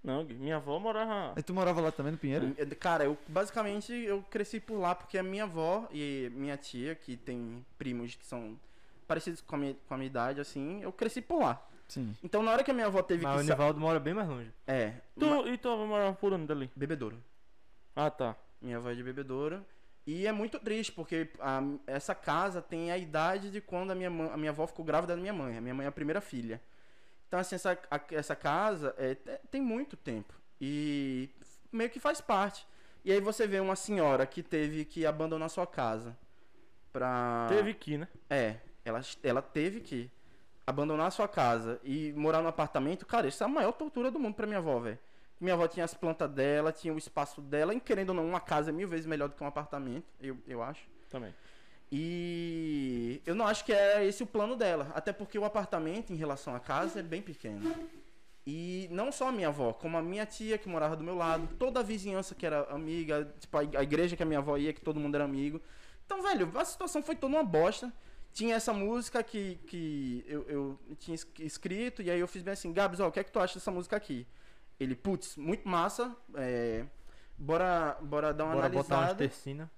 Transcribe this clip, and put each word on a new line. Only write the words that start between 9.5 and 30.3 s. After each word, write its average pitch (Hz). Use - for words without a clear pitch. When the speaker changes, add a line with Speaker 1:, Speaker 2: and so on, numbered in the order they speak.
Speaker 3:
a -
minha, 139
com 135
a 131
minha 131
idade, 135
assim, 147
eu 185
cresci 226
por 339
lá. 131
Speaker 2:
Sim. 117
Speaker 3:
Então, 208
na 226
hora 254
que 277
a -
minha 226
avó 190
teve 175
Speaker 4:
Mas 139
Speaker 3:
que 143
Speaker 4:
o 151
Speaker 3:
sa- 151
Speaker 4:
Nivaldo 147
mora 160
bem 147
mais 208
longe. 120
Speaker 3:
É. 123
Speaker 1:
Tu, 302
Speaker 3:
Ma- 294
Speaker 1:
e 247
tua 240
avó 214
morava 208
por 196
onde 156
ali? 139
Speaker 3:
Bebedouro. 135
Speaker 1:
Ah, 147
tá. 123
Speaker 3:
Minha 120
avó 120
é 120
de 123
Bebedouro. 135
E 175
é 220
muito 214
triste, 214
porque 160
a, 135
essa 139
casa 175
tem 170
a 180
idade 180
de 202
quando 185
a 185
minha 180
mãe, 165
a -
minha 151
avó 156
ficou -
grávida 170
da 175
minha 196
mãe. 131
A 113
minha 123
mãe 135
é 143
a 143
primeira 156
filha. 117
Então, 180
assim, 185
essa, 180
a, 147
essa 151
casa 160
é, 131
te-, -
tem 269
muito 254
tempo. 113